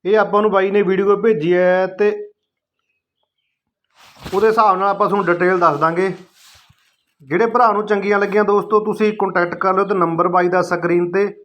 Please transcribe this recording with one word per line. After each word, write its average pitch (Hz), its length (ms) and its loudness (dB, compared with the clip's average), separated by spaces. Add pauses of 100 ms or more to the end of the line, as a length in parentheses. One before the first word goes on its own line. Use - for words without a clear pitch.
ਇਹ 202 120 2
ਆਪਾਂ 202 240 2
ਨੂੰ 208 100 0
ਬਾਈ 190 200 0
ਨੇ 202 120 2
ਵੀਡੀਓ 196 340 0
ਭੇਜੀ 180 360 0
ਹੈ 180 360 2
ਤੇ 208 200 -2 (2250)
ਉਹਦੇ 202 140 2
ਹਿਸਾਬ 214 300 4
ਨਾਲ 196 120 0
ਆਪਾਂ 196 180 0
ਤੁਹਾਨੂੰ 190 180 -2
ਡਿਟੇਲ 175 340 0
ਦੱਸ 165 200 2
ਦਾਂਗੇ। 170 300 0 (1120)
ਜਿਹੜੇ 165 240 -2
ਭਰਾ 233 260 2
ਨੂੰ 202 160 -2
ਚੰਗੀਆਂ 202 320 0
ਲੱਗੀਆਂ 202 240 0
ਦੋਸਤੋ, 208 380 0
ਤੁਸੀਂ 208 320 -2
ਕੰਟੈਕਟ 180 420 -2
ਕਰ 190 180 -2
ਲਿਓ 196 120 0
ਤੇ 202 100 -4
ਨੰਬਰ 170 320 0
ਬਾਈ 180 220 2
ਦਾ 180 140 0
ਸਕਰੀਨ 175 480 -2
'ਤੇ 196 140 0 (200)